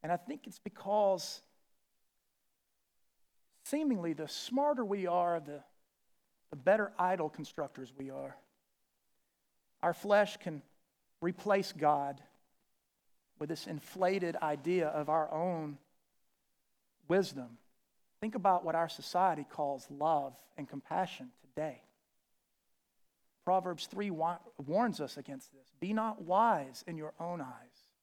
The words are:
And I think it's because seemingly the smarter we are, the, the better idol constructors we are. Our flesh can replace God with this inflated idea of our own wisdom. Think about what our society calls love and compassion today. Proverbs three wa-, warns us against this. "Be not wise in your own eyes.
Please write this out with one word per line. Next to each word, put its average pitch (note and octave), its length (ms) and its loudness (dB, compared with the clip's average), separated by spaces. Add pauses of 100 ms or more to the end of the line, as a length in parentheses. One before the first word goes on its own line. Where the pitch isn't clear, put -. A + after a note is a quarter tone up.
And D#3 80 -2
I F3 60 2
think C#4 300 -10
it's G3+ 120 -16
because G3 800 0 (2250)
seemingly B3+ 500 0
the D3+ 140 -6
smarter C4+ 560 0
we G3 240 -2
are, F3 320 2
the, D3 240 -12 (840)
the D#3+ 80 -12
better G3 420 4
idol F3+ 300 2
constructors C3+ 680 -8
we C3+ 120 -6
are. C3+ 260 -10 (1500)
Our E3+ 120 2
flesh G3+ 440 4
can D#3 240 -8 (580)
replace F#3+ 520 2
God C#3+ 500 2 (1160)
with D3 100 -4
this D#3+ 160 -6
inflated F3+ 680 0
idea D#3 540 2
of D3+ 200 -2
our D#3 240 2
own D#3+ 460 -2 (1300)
wisdom. C#3 500 0 (640)
Think A3 140 -4
about F3+ 280 4
what E3 120 0
our E3 140 0
society E3 600 0
calls C#3+ 400 -4
love C#3+ 460 0 (220)
and C#3+ 120 -10
compassion F3+ 600 -4 (100)
today. D3+ 400 -8 (1600)
Proverbs F3+ 420 0
three G3+ 240 -4
wa-, E3+ 260 -2 (260)
warns F#3 380 0
us C#3 160 -8
against C#3 360 -14
this. - 260 -20
"Be F#3 120 -4
not A3 300 -2
wise F3+ 640 4
in E3 120 -6
your D3+ 220 -8
own E3+ 220 -4
eyes. - 480 -14 (140)